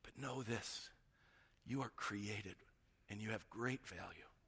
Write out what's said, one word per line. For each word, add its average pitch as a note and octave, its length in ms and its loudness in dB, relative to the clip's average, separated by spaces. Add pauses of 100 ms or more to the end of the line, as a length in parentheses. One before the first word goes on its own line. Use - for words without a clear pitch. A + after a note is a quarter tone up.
But - 160 -12
know C3+ 240 0
this, - 480 0 (720)
you C3 180 2
are A2+ 80 0
created G#2 640 0 (520)
and G#2 120 -2
you A2 100 2
have A2 180 0
great B2 380 2
value - 420 -8 (200)